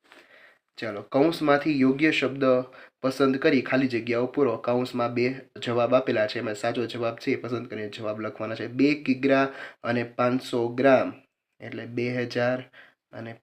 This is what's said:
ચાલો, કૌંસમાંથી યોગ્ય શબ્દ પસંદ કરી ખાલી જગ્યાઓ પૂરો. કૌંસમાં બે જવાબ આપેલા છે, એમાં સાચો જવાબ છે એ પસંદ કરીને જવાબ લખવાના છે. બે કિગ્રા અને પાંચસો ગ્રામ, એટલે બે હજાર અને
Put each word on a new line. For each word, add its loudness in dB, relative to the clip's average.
ચાલો, -6
કૌંસમાંથી 2
યોગ્ય 4
શબ્દ 0
પસંદ 2
કરી 4
ખાલી 2
જગ્યાઓ -2
પૂરો. 0
કૌંસમાં -2
બે 2
જવાબ 0
આપેલા 2
છે, -6
એમાં -4
સાચો -2
જવાબ -4
છે -4
એ 0
પસંદ -6
કરીને -8
જવાબ -8
લખવાના -8
છે. -6
બે 2
કિગ્રા 2
અને -2
પાંચસો -2
ગ્રામ, 4
એટલે -12
બે -4
હજાર -2
અને -14